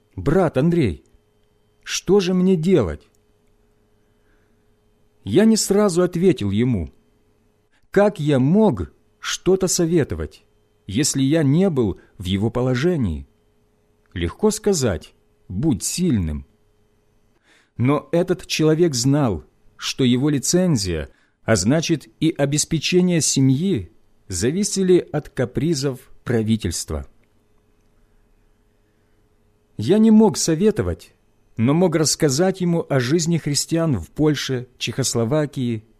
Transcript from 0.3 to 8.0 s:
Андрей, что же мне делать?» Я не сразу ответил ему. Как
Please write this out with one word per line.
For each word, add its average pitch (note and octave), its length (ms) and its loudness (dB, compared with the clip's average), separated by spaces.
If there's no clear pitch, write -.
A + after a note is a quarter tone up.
Андрей, C#3+ 460 0
что - 360 0
же F#3 140 -2
мне F#3 220 4
делать?» D3+ 520 0
Я D3 220 2
не A3 120 4
сразу F#3+ 460 0
ответил E3+ 480 0
ему. G#2+ 400 -2
Как G3+ 300 2